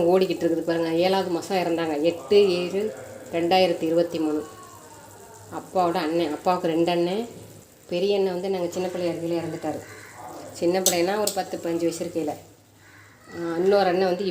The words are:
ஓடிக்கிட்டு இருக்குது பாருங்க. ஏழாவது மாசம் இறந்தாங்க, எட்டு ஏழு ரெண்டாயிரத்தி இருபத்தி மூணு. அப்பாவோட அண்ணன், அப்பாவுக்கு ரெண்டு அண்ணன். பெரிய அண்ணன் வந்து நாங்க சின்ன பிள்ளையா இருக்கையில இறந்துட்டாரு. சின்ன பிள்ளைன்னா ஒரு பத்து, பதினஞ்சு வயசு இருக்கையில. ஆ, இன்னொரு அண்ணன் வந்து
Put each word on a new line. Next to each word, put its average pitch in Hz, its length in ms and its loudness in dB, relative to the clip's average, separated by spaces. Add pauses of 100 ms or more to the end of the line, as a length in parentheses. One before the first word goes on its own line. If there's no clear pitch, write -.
(120)
ஓடிக்கிட்டு 180 320 2
இருக்குது 165 260 0
பாருங்க. 165 220 0 (140)
ஏழாவது 190 320 2
மாசம் 180 260 -2
இறந்தாங்க, 165 320 0 (160)
எட்டு - 260 2 (220)
ஏழு 180 220 -2 (540)
ரெண்டாயிரத்தி 170 540 4
இருபத்தி 170 360 2
மூணு. 151 160 0 (1160)
அப்பாவோட 175 380 0 (100)
அண்ணன், 165 300 0
அப்பாவுக்கு 175 360 0
ரெண்டு 170 220 2
அண்ணன். 180 280 0 (680)
பெரிய 196 260 2
அண்ணன் 190 180 0
வந்து 185 180 -4
நாங்க 175 220 -2
சின்ன 180 120 -2
பிள்ளையா 180 260 -2
இருக்கையில 170 280 -2
இறந்துட்டாரு. 160 380 -6 (800)
சின்ன 180 260 2
பிள்ளைன்னா 180 380 0
ஒரு 202 160 -2
பத்து, 180 180 -6
பதினஞ்சு 170 300 -4
வயசு 165 180 -4
இருக்கையில. 160 280 -6 (1000)
ஆ, 170 300 -6
இன்னொரு 196 280 4
அண்ணன் 185 200 2
வந்து 180 200 -2